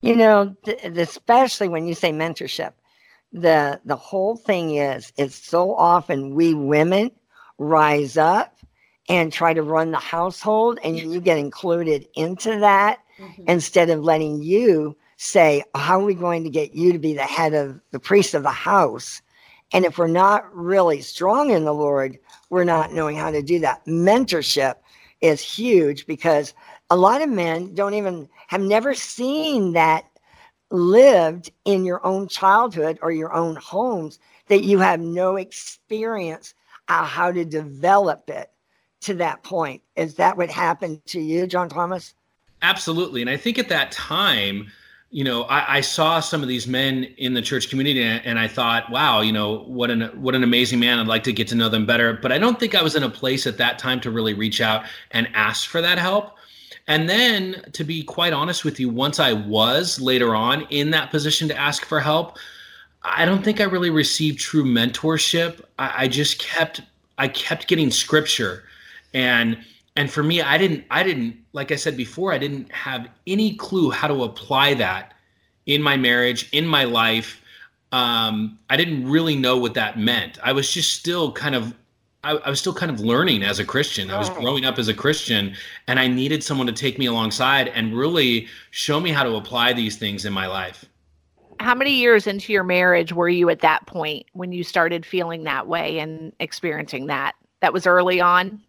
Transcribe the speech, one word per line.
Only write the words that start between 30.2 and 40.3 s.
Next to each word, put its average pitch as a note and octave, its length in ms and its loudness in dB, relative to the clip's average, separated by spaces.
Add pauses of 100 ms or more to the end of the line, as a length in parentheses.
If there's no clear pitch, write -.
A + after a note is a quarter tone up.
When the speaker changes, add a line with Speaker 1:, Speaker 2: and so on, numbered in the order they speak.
Speaker 1:
lived F3+ 800 6 (160)
in G3 180 2
your F3+ 220 -4
own F#3+ 220 -2
childhood F#3+ 760 2
or E3 100 -2
your D#3+ 220 -4
own E3 220 0
homes, F3+ 640 -6 (280)
that G3+ 160 4
you G3 140 4
have F#3 220 4
no F3+ 380 0
experience G3 1160 -8 (340)
of E3 200 0
how E3+ 240 0
to F3+ 120 -2
develop D#3 840 0
it - 220 -10 (500)
to G3+ 140 -6
that E3 260 -4
point. D#3+ 400 -6 (140)
Is D#3+ 200 -4
that F3+ 220 2